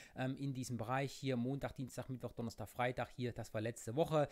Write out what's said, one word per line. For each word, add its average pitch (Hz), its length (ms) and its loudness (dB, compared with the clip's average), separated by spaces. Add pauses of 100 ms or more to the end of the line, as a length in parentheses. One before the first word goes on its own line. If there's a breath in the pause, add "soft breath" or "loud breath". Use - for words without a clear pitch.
(140 loud breath)
ähm, 131 220 0
in 139 160 0
diesem 123 240 -2
Bereich, 127 340 2
hier 131 280 2
Montag, 127 380 0
Dienstag, 127 340 -6
Mittwoch, 123 240 -6
Donnerstag, 110 340 -4
Freitag, 123 400 0
hier, 120 240 -2
das - 220 -6
war 110 80 0
letzte 113 340 -4
Woche. 151 360 6